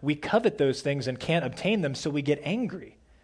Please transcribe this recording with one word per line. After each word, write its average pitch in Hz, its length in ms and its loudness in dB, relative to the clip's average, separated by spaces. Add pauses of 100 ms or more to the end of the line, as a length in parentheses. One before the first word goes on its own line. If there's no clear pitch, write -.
We 147 140 2
covet 214 440 2
those 135 220 4
things 139 260 -2
and 123 140 -4
can't 160 240 0
obtain 180 380 0
them, 139 120 -2
so 151 160 -4
we 143 120 0
get 143 200 2
angry. 190 540 -4 (280)